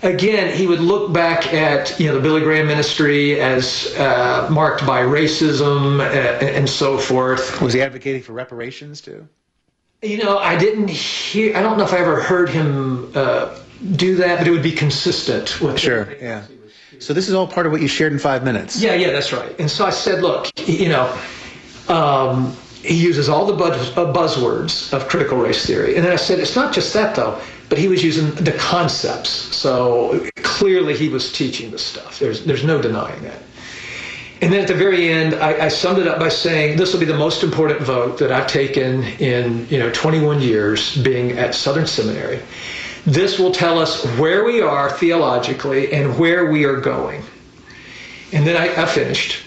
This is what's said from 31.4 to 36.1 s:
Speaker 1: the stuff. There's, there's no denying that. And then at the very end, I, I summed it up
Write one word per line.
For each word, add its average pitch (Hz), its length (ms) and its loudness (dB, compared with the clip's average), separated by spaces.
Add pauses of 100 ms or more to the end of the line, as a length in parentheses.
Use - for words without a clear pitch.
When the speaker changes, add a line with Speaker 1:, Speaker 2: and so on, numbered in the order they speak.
Speaker 1:
the - 80 -12
stuff. - 400 -10
There's, 110 260 -2
there's 131 180 0
no 151 180 2
denying - 420 -4
that. - 180 -14 (1000)
And 170 100 4
then 196 80 4
at 190 60 -2
the 196 80 2
very 175 340 4
end, 160 260 2
I, 156 300 0
I - 40 2
summed 185 300 0
it 170 80 2
up 156 120 0